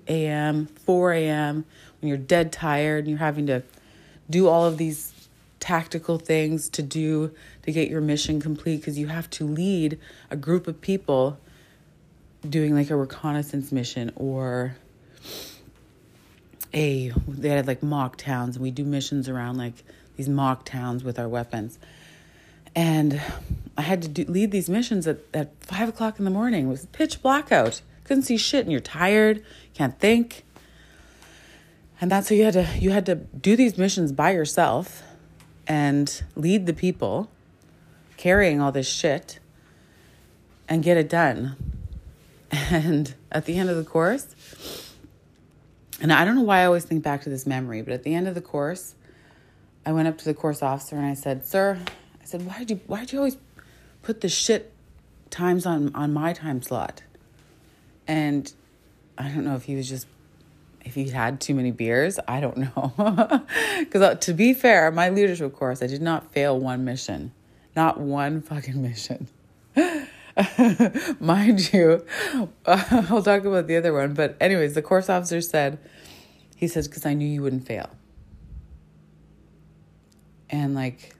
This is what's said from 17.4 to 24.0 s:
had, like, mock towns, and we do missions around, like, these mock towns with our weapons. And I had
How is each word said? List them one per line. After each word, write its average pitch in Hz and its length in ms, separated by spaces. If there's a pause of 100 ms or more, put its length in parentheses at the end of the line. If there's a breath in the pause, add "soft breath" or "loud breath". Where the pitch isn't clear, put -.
had, 139 180
like, 127 140
mock 143 340
towns, 123 400
and 127 60
we 131 80
do 131 120
missions 139 460
around, 123 300
like, 120 260 (320 loud breath)
these 135 120
mock 135 360
towns 123 400
with 123 140
our 117 100
weapons. 117 500 (960 loud breath)
And 156 460 (560 loud breath)
I 147 60
had 180 200